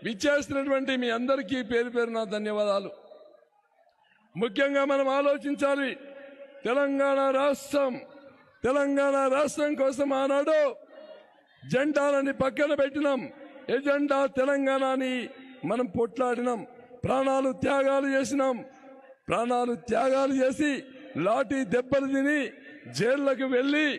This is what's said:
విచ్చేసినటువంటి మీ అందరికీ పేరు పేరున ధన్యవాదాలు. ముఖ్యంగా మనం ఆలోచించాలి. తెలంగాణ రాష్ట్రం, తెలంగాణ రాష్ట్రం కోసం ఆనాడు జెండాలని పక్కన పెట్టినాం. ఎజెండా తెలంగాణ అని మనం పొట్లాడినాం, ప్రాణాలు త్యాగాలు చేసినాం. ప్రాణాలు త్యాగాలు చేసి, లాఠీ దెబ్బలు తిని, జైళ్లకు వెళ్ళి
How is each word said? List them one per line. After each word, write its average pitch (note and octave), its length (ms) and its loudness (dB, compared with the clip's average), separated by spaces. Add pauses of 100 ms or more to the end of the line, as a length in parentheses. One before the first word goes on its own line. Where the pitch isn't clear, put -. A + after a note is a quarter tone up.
విచ్చేసినటువంటి C#4 960 0
మీ B3 80 -2
అందరికీ B3+ 500 -2 (100)
పేరు A#3+ 200 0
పేరున A#3 340 -2
ధన్యవాదాలు. G#3 680 -2 (1500)
ముఖ్యంగా C#4 500 0
మనం C#4 240 2
ఆలోచించాలి. C#4 800 0 (760)
తెలంగాణ C#4 540 2 (180)
రాష్ట్రం, C#4 560 0 (720)
తెలంగాణ C#4 500 2 (200)
రాష్ట్రం D4 400 0
కోసం C4+ 380 0
ఆనాడు C#4 460 2 (1040)
జెండాలని C#4 720 2
పక్కన C#4+ 480 0
పెట్టినాం. C#4 420 0 (520)
ఎజెండా C#4+ 440 2 (200)
తెలంగాణ C4+ 440 2 (120)
అని C4 180 -2 (520)
మనం A#3 220 -2 (100)
పొట్లాడినాం, A#3+ 640 -2 (440)
ప్రాణాలు C4+ 460 2 (120)
త్యాగాలు C#4 520 2
చేసినాం. C4 440 0 (680)
ప్రాణాలు A#3+ 460 0 (160)
త్యాగాలు C4+ 520 2
చేసి, C#4 300 0 (540)
లాఠీ B3+ 340 0 (140)
దెబ్బలు B3+ 400 2
తిని, C#4+ 280 2 (560)
జైళ్లకు C4 580 0
వెళ్ళి C#4+ 320 2 (120)